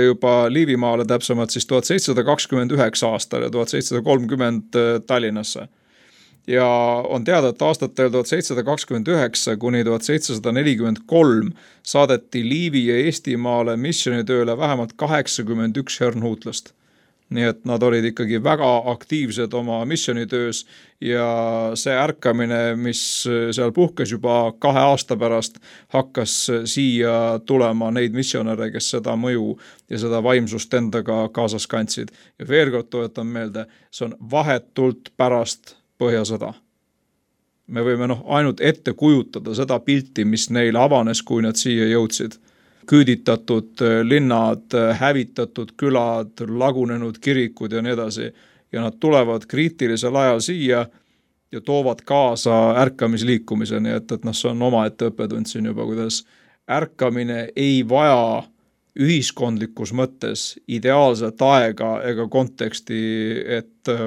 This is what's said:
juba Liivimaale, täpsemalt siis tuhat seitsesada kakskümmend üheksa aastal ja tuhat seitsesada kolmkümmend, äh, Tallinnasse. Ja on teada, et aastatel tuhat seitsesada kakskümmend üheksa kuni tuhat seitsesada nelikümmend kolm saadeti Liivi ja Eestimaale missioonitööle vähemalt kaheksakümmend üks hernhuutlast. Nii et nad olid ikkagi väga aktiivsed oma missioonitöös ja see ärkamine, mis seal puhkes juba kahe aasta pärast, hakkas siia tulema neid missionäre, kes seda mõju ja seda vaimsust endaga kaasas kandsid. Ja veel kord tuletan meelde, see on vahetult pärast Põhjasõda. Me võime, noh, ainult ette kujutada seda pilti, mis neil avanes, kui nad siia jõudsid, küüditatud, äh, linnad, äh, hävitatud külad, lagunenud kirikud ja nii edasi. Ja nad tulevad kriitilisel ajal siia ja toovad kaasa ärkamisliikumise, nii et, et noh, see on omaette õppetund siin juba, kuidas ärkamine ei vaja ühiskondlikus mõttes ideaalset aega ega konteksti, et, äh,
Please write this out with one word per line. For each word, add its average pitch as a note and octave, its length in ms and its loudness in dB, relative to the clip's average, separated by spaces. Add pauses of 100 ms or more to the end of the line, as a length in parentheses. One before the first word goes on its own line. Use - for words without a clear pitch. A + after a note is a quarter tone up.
juba A#2+ 440 4
Liivimaale, A#2+ 560 0
täpsemalt A#2 460 -2
siis - 160 -4
tuhat B2+ 180 2
seitsesada B2 380 0
kakskümmend B2+ 480 0
üheksa A#2+ 400 0
aastal A#2+ 320 -4
ja B2 100 -4
tuhat A#2 160 -2
seitsesada B2+ 380 -2
kolmkümmend, B2 720 0
äh, A#2 260 2
Tallinnasse. A2 600 -4 (800)
Ja B2 180 2 (440)
on A#2 180 -4
teada, D3+ 240 4
et - 100 -8
aastatel C#3+ 520 0
tuhat B2 180 0
seitsesada C3+ 320 -2
kakskümmend B2+ 480 -4
üheksa A#2+ 480 0
kuni A#2+ 240 0
tuhat A2+ 240 0
seitsesada B2 480 -2
nelikümmend A#2 500 0
kolm C3 460 6 (320)
saadeti C3 640 2
Liivi C#3+ 380 0
ja A#2+ 160 2
Eestimaale A#2+ 720 -2
missioonitööle A#2+ 800 0
vähemalt C3 380 -2
kaheksakümmend A#2 880 -2
üks - 180 -10
hernhuutlast. A#2 720 -4 (600)
Nii A#2 160 0
et A2+ 160 -4
nad A#2+ 160 -2
olid A#2 240 4
ikkagi A2+ 320 -2
väga D3+ 300 2 (240)
aktiivsed A#2 680 -4
oma A#2 220 -4 (100)
missioonitöös A#2+ 680 -4 (420)
ja A#2+ 240 -2 (480)
see C3 240 -2
ärkamine, A#2 800 0
mis A#2+ 220 -4 (260)
seal A#2 480 0
puhkes E3 400 0
juba A#2+ 480 2
kahe C#3 240 4
aasta C3 320 2
pärast, A2+ 400 -2 (320)
hakkas C3 460 -2 (340)
siia A#2 760 0
tulema A2+ 460 2
neid A#2+ 220 0
missionäre, A2+ 560 -4
kes A2+ 240 -6
seda A#2 240 -4
mõju A2+ 380 -2 (340)
ja A#2+ 140 -6
seda A#2 200 -2
vaimsust A#2+ 540 2
endaga A2 460 -2 (100)
kaasas A2 320 -2
kandsid. A2 480 -6 (240)
Ja - 80 -14
veel C#3+ 240 2
kord A#2 240 -4
tuletan A#2 400 -6
meelde, A2 320 -8 (240)
see - 160 -10
on A2+ 80 -8 (160)
vahetult C3+ 880 0
pärast B2 560 0 (220)
Põhjasõda. A2 540 -2 (1200)
Me A#2 100 -4
võime, B2 300 0
noh, A#2+ 140 -6 (100)
ainult C#3+ 260 2
ette D3 320 0
kujutada A#2 640 2
seda B2+ 240 -2
pilti, C3+ 480 -2
mis A2 240 0
neil A#2 240 2
avanes, A#2+ 480 4
kui A#2 180 0
nad A2+ 140 -2
siia A2+ 320 0
jõudsid, A2+ 480 0 (500)
küüditatud, A#2 960 2
äh, A2+ 220 4
linnad, A#2 720 2
äh, A2+ 260 2
hävitatud B2 800 -2
külad, A#2 720 -2
lagunenud A#2+ 720 -2
kirikud A#2 520 -2
ja A2+ 100 -2
nii A#2+ 120 -2
edasi. A2+ 380 -6 (400)
Ja A#2 100 -4
nad A2+ 180 -4
tulevad A#2+ 480 2
kriitilisel B2+ 680 -2
ajal C3 240 2
siia B2 460 0 (640)
ja A2+ 100 -12
toovad C3+ 440 -2
kaasa A#2 760 2
ärkamisliikumise, A2+ 960 0
nii A2+ 200 -2
et, A2+ 120 -10
et A2 140 -6
noh, A2+ 100 -4
see - 160 -2
on A#2 100 -4
omaette A2+ 500 0
õppetund A2 360 -6
siin A2 220 -4
juba, A2 160 -6
kuidas A2+ 380 -4 (440)
ärkamine B2 880 -2
ei C#3 340 2
vaja B2 540 4 (560)
ühiskondlikus A#2 960 0
mõttes B2+ 600 -4 (120)
ideaalset A#2+ 720 2
aega A2+ 560 2 (100)
ega A#2 240 -2
konteksti, A#2+ 680 -2 (580)
et, - 340 -8
äh, A#2 160 -2